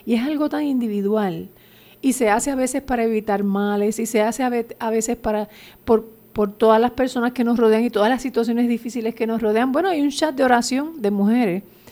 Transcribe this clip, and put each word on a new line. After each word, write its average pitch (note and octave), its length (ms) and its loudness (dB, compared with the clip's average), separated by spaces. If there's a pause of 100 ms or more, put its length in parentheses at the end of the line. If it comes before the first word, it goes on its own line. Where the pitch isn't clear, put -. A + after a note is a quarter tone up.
y A3+ 100 0
es A3+ 80 2
algo D4+ 260 0
tan D4 160 -4
individual. G#3 840 -2 (540)
Y C4+ 120 2
se A3 160 2
hace A#3 200 0
a C#4 60 -2
veces C4 260 -2
para A#3+ 220 -2
evitar G#3+ 400 0
males, G3+ 560 0
y A3+ 60 -2
se A3 160 0
hace A3+ 200 -2
a B3+ 60 0
ve-, A#3 320 -4
a A3+ 100 -4
veces A3+ 260 -2
para, G#3+ 320 -4 (360)
por, A3 200 4 (280)
por G#3 200 -2
todas A3 280 4
las A#3+ 100 2
personas B3 420 -2
que B3 120 -2
nos A#3 140 0
rodean A3 260 4
y A#3+ 60 -2
todas G#3+ 200 2
las B3 120 -2
situaciones A#3 460 0
difíciles A3+ 460 -4
que A3+ 120 -4
nos A3+ 140 -2
rodean. A3+ 300 2
Bueno, D#4+ 180 0
hay E4 120 0
un C#4+ 100 2
chat D4+ 240 -2
de C4+ 100 0
oración C4 560 0
de G#3 120 0
mujeres G3+ 500 2 (300)